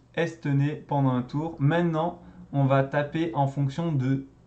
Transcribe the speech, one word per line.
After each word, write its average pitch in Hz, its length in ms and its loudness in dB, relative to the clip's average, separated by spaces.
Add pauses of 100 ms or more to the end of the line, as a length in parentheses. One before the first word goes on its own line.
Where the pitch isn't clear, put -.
(140)
elle 165 140 0
se 165 80 -10
tenait 143 400 0 (120)
pendant 139 220 2
un 123 120 0
tour. 151 360 -6
Maintenant, 165 640 2 (320)
on 139 140 4
va 135 180 4
taper 156 500 -2
en 139 140 2
fonction 143 420 -2
de 135 360 0 (200)